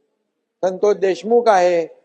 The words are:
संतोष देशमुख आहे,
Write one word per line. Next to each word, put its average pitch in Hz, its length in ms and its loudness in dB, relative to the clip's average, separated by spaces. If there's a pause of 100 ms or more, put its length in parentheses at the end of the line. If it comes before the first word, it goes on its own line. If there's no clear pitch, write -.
(600)
संतोष 190 340 -2
देशमुख 190 520 0
आहे, 175 400 2 (180)